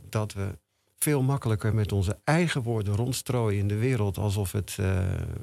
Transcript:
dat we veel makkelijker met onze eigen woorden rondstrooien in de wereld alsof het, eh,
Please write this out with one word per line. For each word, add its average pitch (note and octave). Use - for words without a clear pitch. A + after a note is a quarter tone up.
dat G#2+
we G2
veel D3
makkelijker A2+
met G#2+
onze G2
eigen D3+
woorden A2
rondstrooien A#2+
in G2+
de G#2
wereld G#2+
alsof G2+
het, G2+
eh, F#2